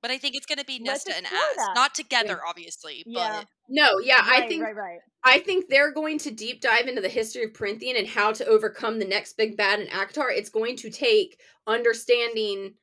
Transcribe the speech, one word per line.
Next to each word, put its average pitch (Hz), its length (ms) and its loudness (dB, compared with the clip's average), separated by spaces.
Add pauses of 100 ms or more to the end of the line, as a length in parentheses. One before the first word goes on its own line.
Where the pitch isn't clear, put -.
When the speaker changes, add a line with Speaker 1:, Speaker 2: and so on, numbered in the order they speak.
Speaker 1:
But 233 100 -6
I 269 60 -4
think 262 180 -6
it's 269 100 -8
gonna 285 200 -4
be 262 140 -10
Speaker 2:
Let's 233 260 -4
Speaker 1:
Nesta 269 100 -4
and 180 100 -6
Speaker 2:
explore - 140 -2 (140)
Speaker 1:
Az. - 20 -4
Speaker 2:
that. 196 200 -2
Speaker 1:
Not 262 200 2
together, 220 440 -2
Speaker 3:
Yeah. 147 60 -10
Speaker 1:
obviously, 170 600 -12
Speaker 2:
Yeah. 226 340 -4
Speaker 1:
but 208 80 -14 (220)
Speaker 3:
No, 254 300 4
yeah, 254 260 6
I 254 160 6
Speaker 2:
Right, 240 80 -4
Speaker 3:
think 330 140 -4
Speaker 2:
right, 220 120 -6
right. 180 240 -10 (240)
Speaker 3:
I 262 160 8
think 370 300 -2
they're 285 240 4
going 311 260 -4
to 285 120 -8
deep 220 280 -10
dive 240 280 2
into 247 140 -4
the 190 60 -2
history 226 360 -4
of 220 100 -6
Prythian 226 440 -4
and 202 100 -2
how 214 260 0
to - 120 -6
overcome 220 540 2
the 202 60 0
next 196 320 -4
big 220 180 0
bad 208 240 2
in 190 80 -8
ACOTAR. 240 480 -4
It's 202 140 -4
going 226 280 -2
to 226 120 -12
take 220 500 2 (280)
understanding 226 1160 0